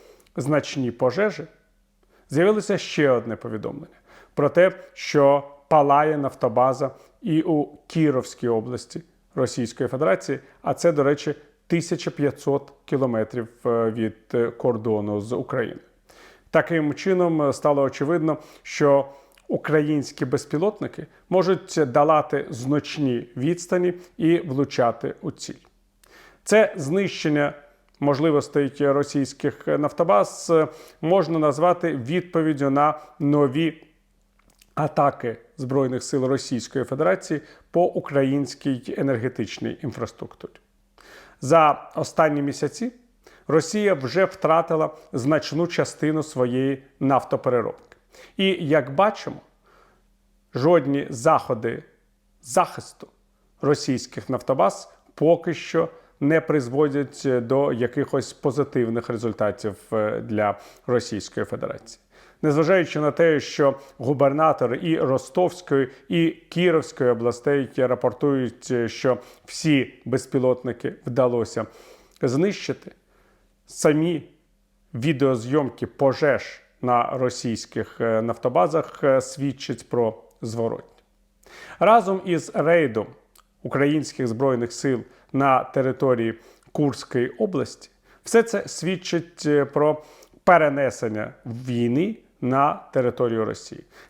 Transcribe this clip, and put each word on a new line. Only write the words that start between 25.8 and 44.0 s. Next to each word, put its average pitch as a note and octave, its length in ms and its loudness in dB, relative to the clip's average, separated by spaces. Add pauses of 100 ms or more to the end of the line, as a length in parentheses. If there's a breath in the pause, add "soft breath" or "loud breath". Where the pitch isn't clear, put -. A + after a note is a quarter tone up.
Це G#3+ 320 4
знищення D3+ 800 -2 (460)
можливостей C#3+ 800 2
російських C#3 880 0
нафтобаз, E3 840 0
е, D3+ 160 4 (340 loud breath)
можна E3 380 2
назвати D#3 580 2
відповіддю D#3 720 -2
на D3 300 2 (200 loud breath)
нові D3 640 2 (920)
атаки C#3+ 600 0 (200)
Збройних C3 460 -2
сил C3 220 -2
Російської C3 600 -4
Федерації D#3+ 560 -2 (300 loud breath)
по E3+ 120 2
українській C#3 1120 -2
енергетичній A#2+ 840 -4
інфраструктурі. - 680 -12 (920 loud breath)
За D3+ 540 4
останні D3+ 460 0
місяці C#3+ 500 -6 (560 soft breath)
Росія G3 460 2
вже D3 320 0